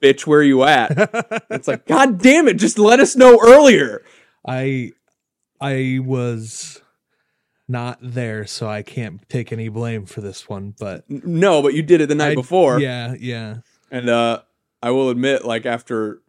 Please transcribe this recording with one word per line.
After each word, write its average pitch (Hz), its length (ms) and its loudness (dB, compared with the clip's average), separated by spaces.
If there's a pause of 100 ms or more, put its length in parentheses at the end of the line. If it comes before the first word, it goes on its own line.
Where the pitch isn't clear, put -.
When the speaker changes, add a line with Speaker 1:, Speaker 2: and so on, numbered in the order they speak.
Speaker 1:
bitch, 135 280 2
where 151 160 4
you 135 180 4
at?" 135 300 2 (540)
Speaker 2:
<laughs> - 40 -20
Speaker 1:
It's - 180 -10
like, - 180 -6
"God 254 320 0
damn 277 280 4
it, 208 80 2
just - 240 -2
let 220 220 4
us - 160 0
know 247 260 8
earlier." 226 640 6 (420)
Speaker 2:
I, 131 460 -6 (680)
I 131 420 -4
was 123 800 -8 (840)
not 123 340 -10
there, 117 440 -10
so - 220 -10
I 104 140 -10
can't 107 460 -14
take 120 240 -10
any 113 160 -10
blame 110 380 -10
for - 140 -18
this 101 280 -16
one, 101 300 -14
but 95 320 -14
Speaker 1:
N-, 143 140 -12
no, 170 380 2
but 143 120 0
you 160 80 -2
did 160 180 4
it 147 80 -2
the 147 60 -2
night 151 180 -2
Speaker 2:
I, - 20 -2
Speaker 1:
before. 151 440 0
Speaker 2:
yeah, 123 400 -6
yeah. 113 400 -12 (320)
Speaker 1:
And, 123 180 -8
uh, 117 340 -2 (400)
I 120 80 -4
will 131 180 0
admit, 127 380 -4
like, 113 180 -6
after, 113 640 -8